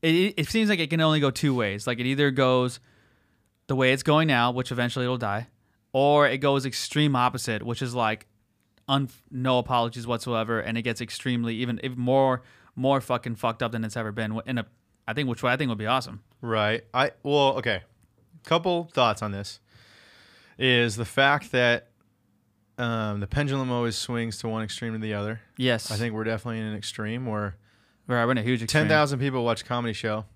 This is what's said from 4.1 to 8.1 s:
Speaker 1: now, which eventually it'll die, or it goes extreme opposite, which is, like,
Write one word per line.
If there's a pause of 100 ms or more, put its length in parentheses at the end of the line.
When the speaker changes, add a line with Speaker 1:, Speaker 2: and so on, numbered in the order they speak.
Speaker 1:
now,
which
eventually
it'll
die, (440)
or
it
goes
extreme
opposite,
which
is,
like, (640)